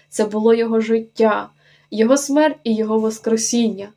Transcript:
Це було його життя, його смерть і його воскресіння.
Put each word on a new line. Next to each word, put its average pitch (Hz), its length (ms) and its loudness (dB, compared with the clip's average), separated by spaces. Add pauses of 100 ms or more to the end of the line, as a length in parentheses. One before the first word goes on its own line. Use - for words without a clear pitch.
Це 214 160 -2
було 214 280 2
його 226 260 0
життя, 220 720 -2 (420)
його 226 260 2
смерть 294 460 0
і 226 120 -2
його 220 240 0
воскресіння. 220 960 -2